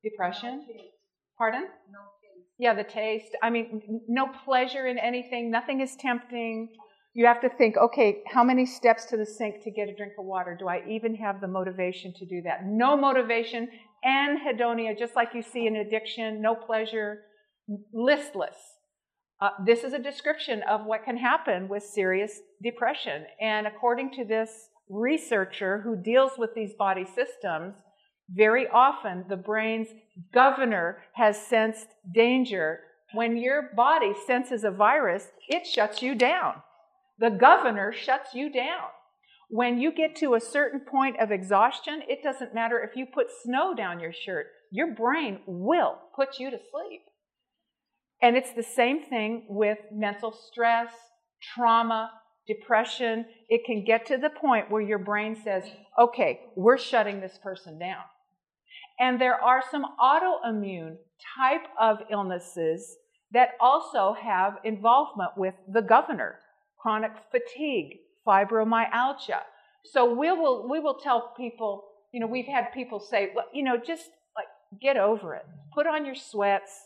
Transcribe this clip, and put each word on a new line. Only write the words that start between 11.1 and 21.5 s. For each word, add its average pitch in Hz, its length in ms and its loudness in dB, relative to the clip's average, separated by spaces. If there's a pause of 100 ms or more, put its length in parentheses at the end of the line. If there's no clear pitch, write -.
have 202 240 -6
the 196 80 -6
motivation 185 680 -6
to 185 120 -16
do 180 160 -8
that?" 175 220 -6
No 233 320 2
motivation, 240 720 0 (360)
anhedonia, 247 920 0
just 226 200 -6
like 233 180 0
you 233 80 -6
see 233 240 -4
in 220 100 0
addiction, 220 640 -4
no 226 140 2
pleasure, 220 680 -4 (680)
listless. 247 640 0 (840)
Uh, 196 100 2 (160)
this 233 160 6
is 262 100 -6
a 285 60 -6
description 277 640 -4
of 214 220 -2
what 220 200 -4
can 240 120 -4
happen 240 500 0